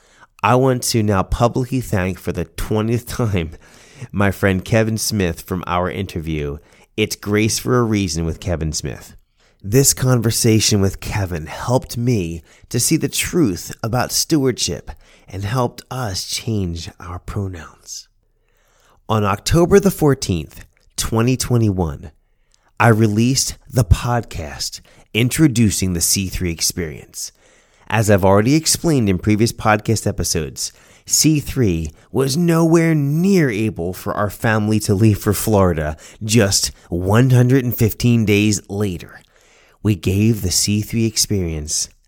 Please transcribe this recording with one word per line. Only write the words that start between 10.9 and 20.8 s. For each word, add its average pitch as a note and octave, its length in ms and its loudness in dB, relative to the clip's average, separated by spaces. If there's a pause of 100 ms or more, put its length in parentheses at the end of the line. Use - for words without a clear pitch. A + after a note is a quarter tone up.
Kevin F2 480 -6
helped - 500 -4
me G2+ 460 -2 (260)
to B2+ 120 -2
see E3 160 2
the D3 120 -2
truth - 640 -2 (120)
about A2 260 -2
stewardship - 800 -2 (380)
and G2 160 -10
helped A#2+ 380 -4 (100)
us A#2 360 -6
change F#2 720 -6
our F2 220 -12
pronouns. - 880 -12 (1000)
On G#2+ 140 0
October E3+ 560 2
the F#3+ 140 4
fourteenth, G#2 760 -2 (300)